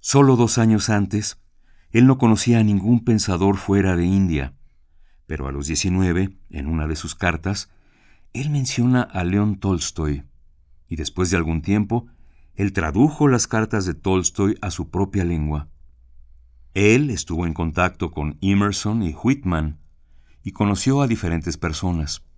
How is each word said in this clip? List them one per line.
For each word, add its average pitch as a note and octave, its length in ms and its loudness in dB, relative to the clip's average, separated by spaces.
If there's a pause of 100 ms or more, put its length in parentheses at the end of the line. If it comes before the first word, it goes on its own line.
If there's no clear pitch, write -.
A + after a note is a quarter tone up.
Solo C3+ 360 4
dos A#2 220 2
años A2 320 2
antes, G#2 500 -2 (520)
él A#2+ 140 6
no C3 120 6
conocía A#2 420 4
a G#2+ 40 4
ningún G#2+ 400 2
pensador G2 520 2
fuera F#2+ 400 2
de F2 80 2
India, F2 500 0 (720)
pero C#2 220 -8
a C#2 40 -8
los C#2+ 140 -8
diecinueve, F#2 720 0 (120)
en C#2 160 -8
una D#2 200 -2
de D#2 100 -4
sus - 180 -10
cartas, F2 560 -4 (600)
él C#3 180 -4
menciona B2+ 520 0
a F#2 220 -4
León G2+ 340 0
Tolstoy, D#2+ 640 -2 (640)
y E2+ 80 -8
después E2+ 340 -4
de F#2 60 0
algún E2 260 -2
tiempo, G#2 440 -2 (480)
él G2 180 -2
tradujo A#2 560 2
las B2 180 2
cartas A2 400 -2
de F2 80 -4
Tolstoy F#2+ 680 0
a F#2+ 100 -6
su F2 200 -8
propia F#2+ 340 -2
lengua. D2+ 440 -4 (1040)
Él A2+ 360 4
estuvo E2+ 360 -4
en D#2+ 80 -2
contacto F2 580 -2
con D2+ 280 -6
Emerson G2+ 600 0
y D#2 120 -4
Whitman, E2+ 680 -2 (640)
y G2 100 -10
conoció A2 500 0
a C3 60 0
diferentes E2 480 -2
personas. E2 680 -4 (140)